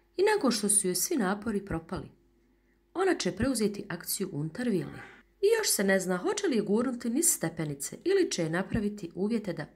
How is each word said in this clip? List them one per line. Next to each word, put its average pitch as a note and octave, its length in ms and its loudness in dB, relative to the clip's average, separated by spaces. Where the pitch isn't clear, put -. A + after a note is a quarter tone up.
I F4+ 60 4
nakon C4+ 160 2
što - 180 0
su - 180 4
joj F3+ 80 0
svi - 220 0
napori G3+ 480 -2
propali, E3 440 -6
ona F4+ 220 2
će F3+ 160 -2
preuzeti A3 580 0
akciju F3 420 -4
unutar D#3+ 380 -4
vile. D3+ 300 -2
I G4 40 4
još G4+ 120 0
se G#3 120 2
ne G3 160 4
zna F3+ 180 0
hoće F#4+ 300 -2
li C4 80 2
je G3+ 60 4
gurnuti A#3+ 480 0
niz C#4+ 180 2
stepenice D#3 760 -2
ili F#4+ 280 2
će F3 120 -2
je D#3 60 0
napraviti G3+ 680 -2
uvjete G#3 380 -2
da D3+ 120 -6